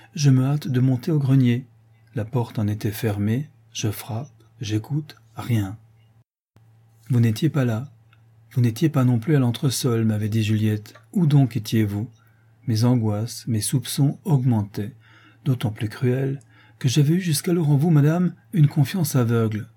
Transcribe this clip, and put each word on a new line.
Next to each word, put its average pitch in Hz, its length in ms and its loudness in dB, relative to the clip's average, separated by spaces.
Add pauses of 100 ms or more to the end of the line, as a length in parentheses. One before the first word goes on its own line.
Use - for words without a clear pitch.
(160)
je 143 160 4
me 131 140 4
hâte 147 220 -2
de 127 120 0
monter 127 320 0
au 151 80 2
grenier. 131 480 2 (480)
La 107 100 -4
porte 117 320 -4
en 104 100 -2
était 104 240 -4
fermée, 110 580 -4 (220)
je - 200 -4
frappe, - 400 -10 (280)
j'écoute, 110 560 -4 (200)
rien. 107 420 -2 (1300)
Vous 120 100 2
n'étiez 117 300 2
pas 139 160 -2
là. 120 260 -4 (640)
Vous 123 80 0
n'étiez 120 280 2
pas 135 160 2
non 123 140 2
plus 151 160 0
à 139 40 4
l'entresol, 120 680 0
m'avait 107 220 0
dit 110 160 0
Juliette. 107 500 0 (200)
Où 175 120 2
donc 139 300 4
étiez-vous ? 107 540 -2 (580)
Mes 113 160 0
angoisses, 113 640 0
mes 110 140 -2
soupçons - 640 -2
augmentaient, 113 680 0 (520)
d'autant 127 260 -2
plus 107 160 -6
cruels 135 520 -2 (400)
que 135 100 0
j'avais 147 240 4
eu 185 80 0
jusqu'alors 170 480 0
en 147 80 4
vous, 165 140 2
madame, 160 420 2 (200)
une 151 140 6
confiance 151 480 0
aveugle. 113 600 0